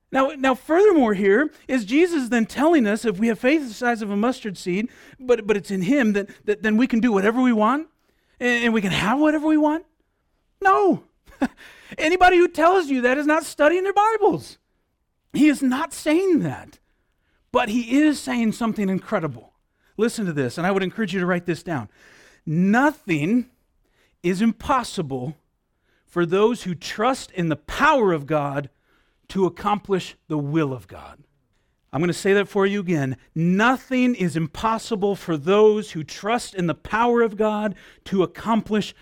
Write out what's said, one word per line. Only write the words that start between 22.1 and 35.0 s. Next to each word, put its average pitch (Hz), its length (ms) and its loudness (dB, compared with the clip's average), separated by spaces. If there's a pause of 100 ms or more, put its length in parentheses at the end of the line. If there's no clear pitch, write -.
"Nothing 196 1040 0 (720)
is 185 180 -2
impossible 165 920 -4 (720)
for 175 200 -2
those 208 380 0
who 180 120 -6
trust - 560 -6
in 170 180 -4
the 147 60 0
power 247 580 0
of 143 120 -4
God 143 440 -4 (600)
to 190 160 0
accomplish 190 720 -4 (120)
the 156 100 -4
will 143 360 -2
of 107 140 -16
God." - 360 -20 (680)
I'm 139 100 -2
gonna 175 120 0
say 190 200 0
that 202 140 2
for 196 200 0
you 202 120 -2
again. 151 380 -2 (160)
"Nothing 240 800 0
is 180 220 -4
impossible 202 800 -4